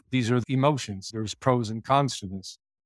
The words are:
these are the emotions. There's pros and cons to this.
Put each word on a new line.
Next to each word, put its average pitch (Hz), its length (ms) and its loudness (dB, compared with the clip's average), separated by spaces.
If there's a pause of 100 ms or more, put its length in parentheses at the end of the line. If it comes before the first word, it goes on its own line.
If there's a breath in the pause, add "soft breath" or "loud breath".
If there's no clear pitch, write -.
(120)
these 120 200 2
are 123 80 4
the 120 140 -2
emotions. 127 580 0
There's 110 240 -6
pros 123 340 2
and 110 140 -6
cons 139 360 2
to 101 80 -10
this. 95 300 -10 (280)